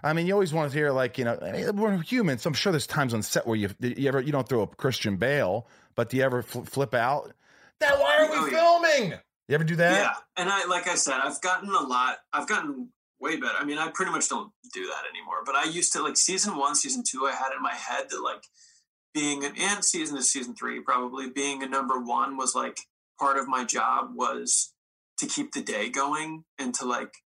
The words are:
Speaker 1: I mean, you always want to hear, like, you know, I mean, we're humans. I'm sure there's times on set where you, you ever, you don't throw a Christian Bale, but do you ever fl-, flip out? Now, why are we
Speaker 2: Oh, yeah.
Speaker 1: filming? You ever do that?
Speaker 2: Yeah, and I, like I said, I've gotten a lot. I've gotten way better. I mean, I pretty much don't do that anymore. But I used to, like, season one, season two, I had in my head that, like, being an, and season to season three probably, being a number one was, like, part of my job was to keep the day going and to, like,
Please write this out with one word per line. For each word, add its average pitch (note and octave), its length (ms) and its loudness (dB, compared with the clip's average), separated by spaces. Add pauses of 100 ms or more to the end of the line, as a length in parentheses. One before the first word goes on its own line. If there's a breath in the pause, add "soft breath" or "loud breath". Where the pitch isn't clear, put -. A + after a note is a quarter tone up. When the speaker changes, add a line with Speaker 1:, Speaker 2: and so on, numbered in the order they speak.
Speaker 1:
I D3+ 120 0
mean, E3+ 140 0
you F#3 60 2
always F#3+ 200 2
want D3+ 180 0
to C3+ 60 -4
hear, D3 140 4
like, C3 260 0
you B2+ 80 0
know, A#2 160 0
I F#2 100 -6
mean, G#3 240 -2
we're G3+ 260 2
humans. F3 440 0
I'm E3 80 0
sure G3 180 0
there's D3 160 2
times C3+ 260 0
on A2 80 0
set - 240 0
where A2+ 120 2
you, G2+ 120 0 (100)
you B2 280 -2
ever, C3+ 140 2
you C#3+ 100 -2
don't C3+ 160 0
throw A#2+ 140 2
a G2 60 0
Christian G#2+ 500 -2
Bale, A#2 500 0 (280 soft breath)
but A#2 140 0
do B2+ 60 -2
you C3 80 4
ever B2 180 2
fl-, A#2+ 200 -8
flip C3+ 340 -2
out? B2 380 0 (480 soft breath)
Now, C#4+ 180 6
why D4 180 6
are D#4 140 6
we D4+ 60 0
Speaker 2:
Oh, C4+ 80 2
yeah. E4+ 440 6
Speaker 1:
filming? A3 300 2 (300)
You B2+ 60 4
ever D#3 80 2
do D#3+ 120 0
that? E3+ 160 6
Speaker 2:
Yeah, G3+ 220 4 (220)
and F3+ 140 -2
I, G3 160 0
like F3 220 0
I E3+ 80 0
said, C3+ 260 0
I've C#3 200 -2
gotten F3+ 280 0
a F#3 120 2
lot. B2+ 360 0 (160)
I've D3 140 -2
gotten C#3+ 420 -2 (300)
way D#3 180 -2
better. A#2+ 200 -2
I - 80 -2
mean, D3 120 -4
I D#3+ 140 -2
pretty F#3 200 -2
much D#3 180 0
don't A2 220 -6 (220)
do F#2 140 -6
that D2 220 -8
anymore. F2 360 -8
But C3+ 100 0
I D3 100 2
used E3 280 0
to, D#3 100 -2
like, D3+ 140 -2
season F#3 400 0
one, C#3+ 180 0
season C3 300 -2
two, C3 200 -2
I C3+ 60 0
had C3 240 -4
in C3+ 60 -8
my B2 120 -2
head B2 360 -6
that, B2 120 -8
like, B2 220 -6 (720 soft breath)
being D3 320 -2
an, C#3 120 -6
and G3 280 0
season D3+ 320 0
to B2+ 60 -4
season B2 300 -2
three A#2+ 280 -8
probably, B2+ 480 -2
being C#3 340 -4
a C3+ 40 -6
number C3 320 0
one B2 360 0
was, C3 200 -2
like, A#2+ 260 -4 (380)
part C#3 180 2
of C3 100 -2
my B2+ 160 0
job B2 500 0
was A#2+ 600 -2 (460)
to - 60 -4
keep - 280 -4
the - 100 -6
day G#2+ 260 -4
going D3+ 540 -4 (160)
and B2+ 160 -4
to, C3 100 -6
like, A#2+ 280 -4 (120)